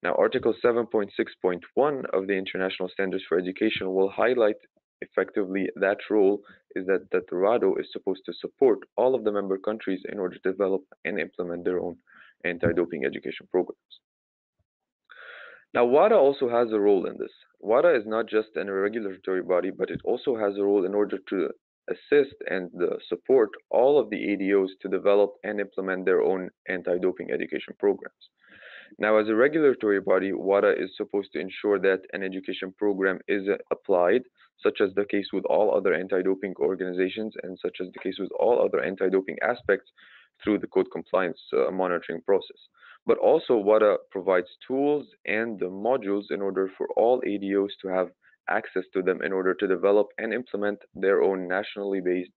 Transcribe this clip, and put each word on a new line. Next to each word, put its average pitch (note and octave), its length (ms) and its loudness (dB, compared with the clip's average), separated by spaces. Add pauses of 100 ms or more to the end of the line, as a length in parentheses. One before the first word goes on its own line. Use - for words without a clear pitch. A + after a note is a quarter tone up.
Now, F2+ 120 -2
Article A2+ 460 2
seven A#2 240 2
point G#2 320 -2
six A2+ 240 -2
point F2+ 220 0 (100)
one C3+ 400 0
of F#2+ 140 0
the G2+ 60 0
International F#2+ 560 -4
Standards F#2+ 380 -4
for E2 120 2
Education F#2+ 540 -2
will F#2+ 160 4
highlight G#2+ 460 2 (460)
effectively F#2+ 760 -2
that G2 220 2 (120)
role G2+ 320 4 (340)
is F#2 120 -2
that, F#2 240 0
that F#2 180 -2
the - 60 -6
rado G2 440 2
is D#2 120 -4
supposed F#2 340 -6
to E2+ 160 -10
support G#2 380 2 (160)
all B2+ 180 2
of A#2 100 -2
the G#2+ 80 0
member G2 280 -2
countries G#2 420 -4 (100)
in G2 60 -10
order F#2 220 -6
to F#2 120 -2
develop F#2+ 300 -2 (240)
and G2 140 -4
implement F2 440 -6
their F2+ 160 -2
own F2 160 -6 (500)
anti-doping E2+ 600 -2
education - 460 -8
programs. - 260 -2 (2000)
Now, A#2+ 100 4
wada E3 300 6
also C#3 340 4
has A#2+ 220 2
a G#2+ 80 2
role G2+ 260 4
in - 140 -8
this. - 120 -10 (280)
wada D3 360 4
is A2 120 0
not A2 200 -2
just G#2+ 280 0
an G2 160 -4
regulatory F#2+ 720 -2
body, F2 260 0
but F#2 220 -4
it - 120 -8
also B2 320 -2
has G2+ 220 -2
a G2+ 60 0
role G2+ 220 4
in F#2+ 100 -4
order G2+ 220 0 (120)
to F2+ 200 -2 (400)
assist - 460 0 (140)
and, F2+ 220 -4 (100)
uh, E2 140 0 (120)
support A2 420 2 (200)
all C#3 300 4
of A2 100 -2
the G#2 240 -4
A - 40 0
D G2 180 0
Os F#2+ 140 2 (120)
to F#2+ 80 -8
develop G2 440 2 (100)
and G#2 160 -6
implement F#2+ 460 -6
their F#2 160 4
own F#2 280 0 (180)
anti-doping F2+ 640 -4
education - 460 -6
programs. - 460 -2 (760)
Now, G#2+ 200 2
as G#2+ 100 2
a A2 80 0
regulatory B2+ 640 2
body, F#2+ 340 2
wada G2 380 2
is F#2 240 -2
supposed G2+ 380 -6
to D2+ 60 -6
ensure F#2+ 400 -2
that F#2+ 220 2 (120)
an G2 100 -6
education F#2+ 540 -8
program F#2+ 500 0
is, G2 200 -2
uh, G2+ 100 0 (120)
applied, F#2+ 540 2 (400)
such - 180 0
as G2 140 0
the G#2 100 0
case G2+ 280 -4
with F#2+ 120 -4
all G2 300 2
other F#2+ 180 2
anti-doping F#2+ 640 -2
organizations F#2+ 760 -2 (100)
and F#2 160 -12
such - 220 -8
as F#2 100 -8
the - 80 -18
case - 180 -6
with F#2+ 220 -8
all A#2+ 240 4
other F2+ 180 0
anti-doping F#2+ 600 -2
aspects - 500 -2 (500)
through G#2 160 2
the - 100 -4
code F#2 240 0
compliance, F2 480 -2 (140)
uh, C2 160 2
monitoring F2+ 520 -4
process. - 360 0 (480)
But - 140 4
also, C3 380 4
wada G#2 400 4 (140)
provides F2+ 360 0 (200)
tools C#3 380 0 (200)
and A2 340 -4
the F2+ 100 -4
modules G2+ 600 -2
in G2 120 -4
order F#2+ 360 -2
for - 100 -6 (100)
all B2 280 4
A G2+ 120 -4
D G2 180 -4
Os G2+ 160 0 (100)
to F#2+ 60 -10
have F#2 220 -2 (400)
access F#2 340 -4 (100)
to F#2+ 80 -2
them F2+ 200 0
in E2 100 -4
order F#2+ 220 0
to G2 140 -2
develop G2 400 2 (100)
and A2 160 -6
implement G#2 460 -4 (140)
their F#2+ 280 2
own F#2 260 0
nationally G2 540 -4
based F2+ 360 -2